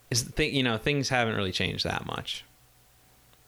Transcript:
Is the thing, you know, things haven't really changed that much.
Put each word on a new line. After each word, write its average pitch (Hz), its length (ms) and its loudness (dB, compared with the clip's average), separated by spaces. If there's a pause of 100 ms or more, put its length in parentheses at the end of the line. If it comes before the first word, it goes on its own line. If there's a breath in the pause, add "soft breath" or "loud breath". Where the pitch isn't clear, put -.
Is 123 160 0
the - 60 -10
thing, 151 240 0
you 131 80 4
know, 117 140 2
things 143 320 0
haven't 117 260 2
really 98 160 0
changed - 340 0
that - 200 -2
much. - 400 -6 (1040)